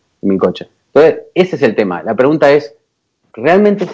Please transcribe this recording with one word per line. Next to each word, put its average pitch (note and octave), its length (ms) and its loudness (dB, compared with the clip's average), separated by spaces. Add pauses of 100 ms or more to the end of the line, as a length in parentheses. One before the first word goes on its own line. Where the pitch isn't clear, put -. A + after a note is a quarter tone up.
(220)
en G2 60 -4
mi F#2+ 100 0
coche. F#2 300 -4 (260)
Entonces, D3+ 280 2 (120)
ese F3+ 220 -2
es C3 60 -6
el A2+ 120 0
tema. F2+ 300 -4
La A2 100 -6
pregunta C#3+ 380 2
es, D3 200 0 (600)
¿realmente G3 520 0
es - 100 -8